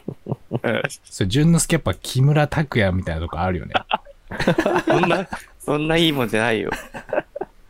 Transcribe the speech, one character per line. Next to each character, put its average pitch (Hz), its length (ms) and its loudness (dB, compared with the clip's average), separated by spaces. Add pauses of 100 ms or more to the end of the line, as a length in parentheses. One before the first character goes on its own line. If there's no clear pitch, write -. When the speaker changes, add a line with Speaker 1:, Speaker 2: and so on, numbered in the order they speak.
(260)
Speaker 1:
う - 440 -4
ん。 113 120 0 (220)
Speaker 2:
そ - 200 -4
れ、 95 40 0
淳 143 200 4
之 170 120 6
介 - 160 0
や - 20 2
っ - 40 -4
ぱ 98 100 -2
木 - 300 -2
村 147 260 4
拓 147 300 -2
哉 95 140 2
み 90 120 0
た 85 80 -4
い - 40 -2
な 80 40 -4
と 82 80 -4
こ - 100 -8
あ 92 120 0
る 87 80 0
よ - 80 -8
ね。 - 80 -8 (560)
Speaker 1:
<laughs> - 560 0
そ 320 120 4
ん 262 100 2
な、 170 200 0 (300)
そ 143 180 -2
ん 151 120 -2
な 160 80 2
い 165 120 4
い 151 40 2
も 135 120 0
ん 107 40 -2
じ 107 100 0
ゃ 110 40 2
な 117 100 2
い 107 80 0
よ。 - 100 -4 (1000)